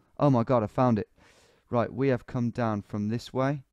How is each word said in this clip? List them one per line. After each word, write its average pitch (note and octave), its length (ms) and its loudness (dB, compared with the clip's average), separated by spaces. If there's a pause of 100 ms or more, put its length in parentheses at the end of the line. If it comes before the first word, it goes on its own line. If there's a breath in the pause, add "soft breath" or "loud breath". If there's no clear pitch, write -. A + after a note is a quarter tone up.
(180)
Oh D3 100 4
my A#2 160 4
God, A#2+ 180 2
I G#2 40 -2
found B2 320 2
it. - 100 -4 (640 soft breath)
Right, A#2 200 0
we C3+ 180 -2
have B2 180 -2
come A#2+ 240 -2
down A2 320 -2
from G#2 260 -6
this A#2 240 -6
way. C3+ 300 -2 (100)